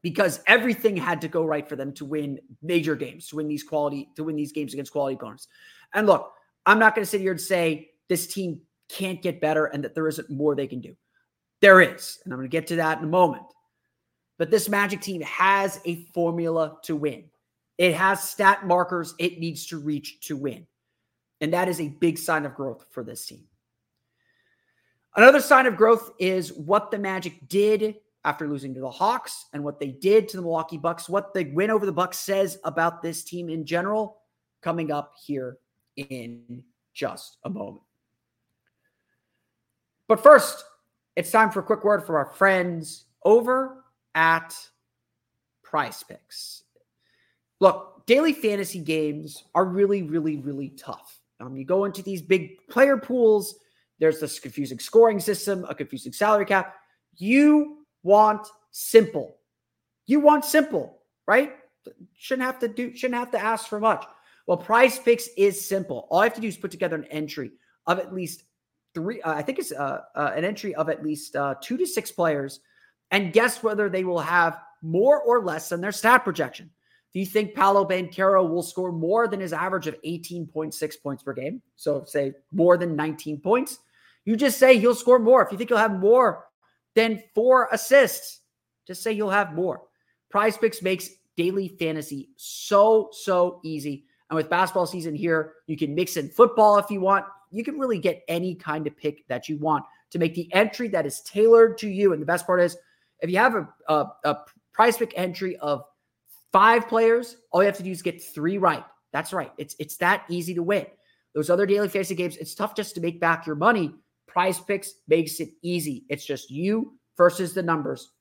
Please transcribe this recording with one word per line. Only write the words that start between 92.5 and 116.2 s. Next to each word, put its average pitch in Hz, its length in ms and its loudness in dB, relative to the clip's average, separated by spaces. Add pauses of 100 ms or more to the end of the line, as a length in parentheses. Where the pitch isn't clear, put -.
so 180 520 -2
easy. 147 400 -10 (240)
And 156 80 -4
with 156 140 -2
basketball 175 360 0
season 165 280 -8
here, 156 400 -2 (140)
you 156 80 -6
can 147 180 -4
mix 175 220 -2
in 143 120 -6
football 220 500 6
if 202 120 -2
you 202 100 -4
want. 196 240 2 (260)
You 208 120 -8
can 302 160 -8
really 240 220 -2
get 160 280 -2
any 170 280 -4
kind 156 300 -8
of 147 100 -8
pick 147 320 -8
that 120 200 -8
you 156 100 -6
want 147 260 -2 (260)
to - 80 -8
make 165 160 0
the 170 180 -8
entry 214 360 0
that 170 180 -2
is 139 140 -8
tailored 226 580 6
to 214 100 -8
you. 196 240 2
And 151 80 -4
the 147 60 -8
best 170 200 -2
part 180 140 2
is, 175 160 2 (440)
if 165 100 -4
you 180 80 0
have 240 160 4
a, 170 140 -4 (200)
a, 151 180 2 (180)
a 147 120 0 (360)
Prize 233 260 2
Pick - 180 -4
entry 180 400 -6
of 147 280 -4 (680)
five 220 360 6
players, 226 480 2 (140)
all 180 120 4
you 202 40 6
have 202 100 0
to 196 60 -12
do 190 80 -8
is 170 120 -10
get 170 200 -6
three 175 360 -4
right. 160 260 2 (280)
That's 160 200 -6
right. 160 260 -6
It's, 147 200 -14
it's - 200 -12
that 185 300 0
easy 175 260 -6
to 170 80 -4
win. 185 240 -2 (480)
Those 151 160 -2
other 190 160 4
daily 202 220 0
fantasy 190 260 -4
games, 170 220 -6
it's - 180 -14
tough 214 200 -6
just 208 200 -8
to 175 60 -10
make 170 200 -6
back 165 260 0
your 151 100 -6
money. 185 380 0 (320)
Prize 185 340 -2
Picks 196 340 -6 (140)
makes 160 320 0
it 160 100 -8 (120)
easy. 156 480 -6
It's 143 160 -8